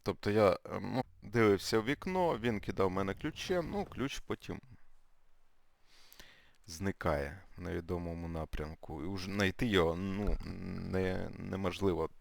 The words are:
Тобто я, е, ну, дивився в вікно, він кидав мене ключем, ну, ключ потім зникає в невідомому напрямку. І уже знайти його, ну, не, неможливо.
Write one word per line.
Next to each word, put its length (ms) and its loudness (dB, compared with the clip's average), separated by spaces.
Тобто 280 -2
я, 200 8
е, 80 0
ну, 240 -2
дивився 560 6
в 60 2
вікно, 540 0
він 220 0
кидав 300 2
мене 240 0
ключем, 560 -2
ну, 140 -2
ключ 340 -4
потім 420 -6
зникає 760 -2
в 40 -14
невідомому 680 -4
напрямку. 760 -6
І 40 -4
уже 180 -4
знайти 420 0
його, 300 6
ну, 400 0
не, 480 0
неможливо. 680 0